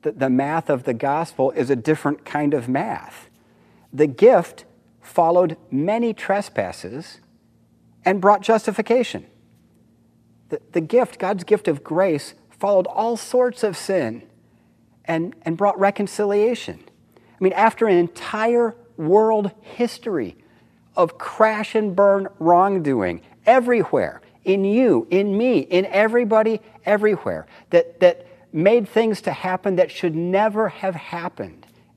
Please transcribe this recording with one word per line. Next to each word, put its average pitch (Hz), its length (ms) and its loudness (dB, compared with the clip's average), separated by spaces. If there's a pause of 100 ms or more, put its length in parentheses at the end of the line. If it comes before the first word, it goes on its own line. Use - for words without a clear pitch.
the, 151 100 -4
the 135 200 -2
math 147 400 0
of 131 140 -2
the 127 100 -2
gospel 143 560 -2
is 135 180 -4
a 139 60 4
different 147 500 -2
kind 147 300 -2
of 120 120 -4
math. - 640 -8 (640)
The 147 140 4
gift 190 580 2 (380)
followed 170 520 2 (140)
many 214 460 -2
trespasses 120 1040 -8 (840)
and 190 160 0
brought 202 220 4
justification. 226 880 -2 (1200)
The, 151 100 -8 (120)
the 170 100 -2
gift, 226 380 0
God's 185 240 -4
gift - 240 0
of 143 160 -2
grace, 160 500 -2 (160)
followed 285 380 0
all 226 300 -4
sorts 247 460 -2
of 196 140 -2
sin 123 460 -4 (840)
and, 165 380 -4
and 165 120 -4
brought 190 240 0
reconciliation. 202 1000 -2 (360)
I - 280 -12
mean, 185 100 2
after 226 320 2
an 190 120 4
entire 226 760 -2 (220)
world 208 540 2 (100)
history 196 760 -6 (600)
of 170 240 0
crash 220 560 -2
and 208 200 -2
burn 196 320 2 (120)
wrongdoing 156 840 2 (240)
everywhere, 233 760 2 (240)
in 196 220 0
you, 208 460 2
in 196 260 0
me, 233 220 2
in 180 260 0
everybody, 220 720 0 (240)
everywhere, 202 600 -2 (240)
that, 170 300 2
that 175 260 4 (260)
made 196 360 2
things 220 340 0
to 180 100 -6
happen 185 440 -4
that 170 160 2
should 165 240 -4
never 202 540 0
have 190 260 -8
happened 151 720 -12 (300)